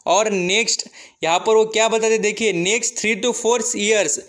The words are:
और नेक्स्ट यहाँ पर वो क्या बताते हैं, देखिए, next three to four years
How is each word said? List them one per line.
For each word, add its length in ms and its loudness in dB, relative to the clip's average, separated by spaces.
और 240 2
नेक्स्ट 560 -2
यहाँ 160 2
पर 160 2
वो 120 4
क्या 200 0
बताते 260 0
हैं, 80 0
देखिए, 320 -2
next 360 -2
three 240 -2
to 140 0
four 220 0
years 500 0